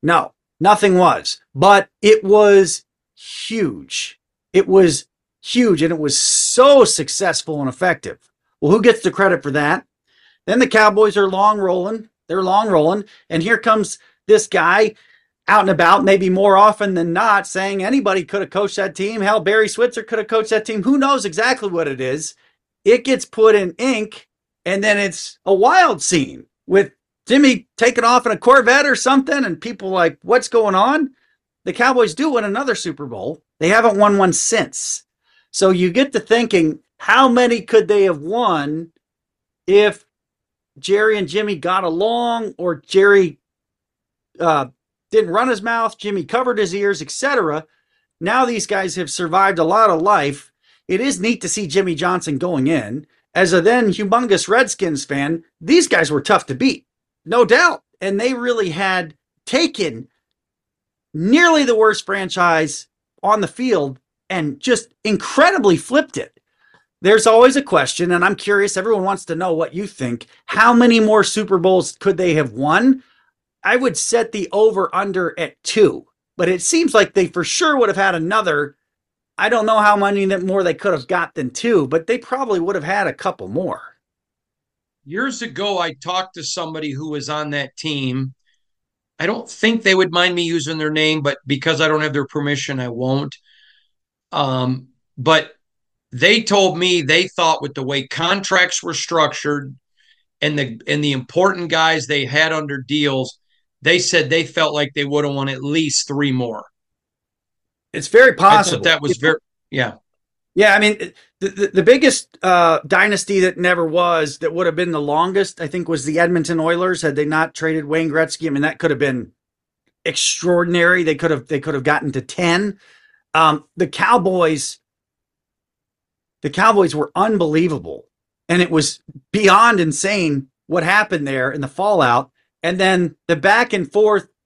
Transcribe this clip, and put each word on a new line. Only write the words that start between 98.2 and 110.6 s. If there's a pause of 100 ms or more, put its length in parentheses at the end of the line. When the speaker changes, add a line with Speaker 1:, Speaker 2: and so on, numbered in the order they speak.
Speaker 2:
were
structured (640)
and
the,
and
the
important
guys
they
had
under
deals, (420)
they
said
they
felt
like
they
would
have
won
at
least
three
more. (1300)
Speaker 1:
It's
very
Speaker 2:
I
thought
Speaker 1:
possible.
Speaker 2:
that
was
very, (320)
yeah. (600)
Speaker 1:
Yeah,